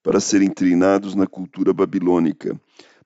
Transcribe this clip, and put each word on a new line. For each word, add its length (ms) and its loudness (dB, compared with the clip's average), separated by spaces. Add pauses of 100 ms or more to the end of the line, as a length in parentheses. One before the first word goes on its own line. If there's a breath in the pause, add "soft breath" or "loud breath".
para 180 2
serem 280 2
treinados 680 0
na 120 0
cultura 460 -4
babilônica, 840 -2 (480 soft breath)